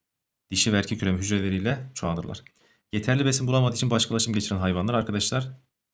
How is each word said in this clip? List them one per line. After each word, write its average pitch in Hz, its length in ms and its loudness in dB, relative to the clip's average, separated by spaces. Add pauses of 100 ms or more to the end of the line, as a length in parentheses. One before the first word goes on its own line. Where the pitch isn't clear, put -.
(520)
Dişi 101 220 2
ve 104 40 4
erkek 101 260 -2
üreme 95 140 2
hücreleriyle 98 760 -2
çoğalırlar. 85 500 -6 (500)
Yeterli 127 320 2
besin 131 220 0
bulamadığı 127 280 4
için 127 140 0
başkalaşım 113 440 2
geçiren 101 260 -2
hayvanlar 92 340 0
arkadaşlar 113 560 -2 (440)